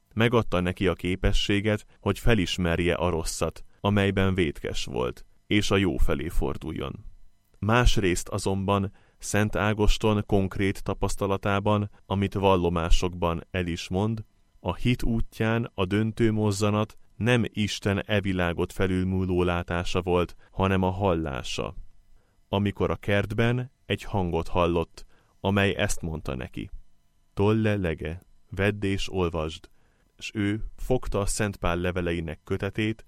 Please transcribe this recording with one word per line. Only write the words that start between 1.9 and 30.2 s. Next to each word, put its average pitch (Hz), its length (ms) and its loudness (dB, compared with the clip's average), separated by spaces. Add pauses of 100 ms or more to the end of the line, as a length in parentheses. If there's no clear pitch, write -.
hogy 98 200 -2
felismerje 87 720 2
a 87 160 0
rosszat, 82 540 -4 (180)
amelyben 98 540 2
vétkes - 500 -2
volt, 62 400 -6 (220)
és 104 240 2
a 101 60 6
jó 95 200 2
felé 73 320 2
forduljon. - 760 -4 (540)
Másrészt 107 680 2
azonban 98 640 0 (300)
Szent 107 340 0
Ágoston 104 680 2
konkrét 98 580 -2
tapasztalatában, 101 1040 0 (160)
amit 98 280 -2
vallomásokban 87 1160 2
el 92 160 -2
is 85 200 -6
mond, 107 380 -2 (340)
a 92 160 -4
hit - 280 0
útján 113 720 -2
a 95 120 -2
döntő 110 460 2
mozzanat 107 640 0 (180)
nem 117 320 2
Isten 101 580 -2
e 107 140 0
világot 90 540 -2
felülmúló 92 720 0
látása 87 580 -2
volt, 87 340 0 (160)
hanem 95 320 2
a 92 60 2
hallása. 82 840 -2 (760)
Amikor 98 420 0
a 85 40 -2
kertben 110 760 -2 (140)
egy - 180 -4
hangot 85 440 -2
hallott, 87 580 0 (340)
amely 101 360 2
ezt - 260 -2
mondta 78 340 -6
neki: 62 340 -10 (640)
„Tolle 107 420 2
lege, 82 460 -4 (280)
vedd 104 340 0
és 98 280 -2
olvasd,” 82 580 -4 (480)
s - 160 -12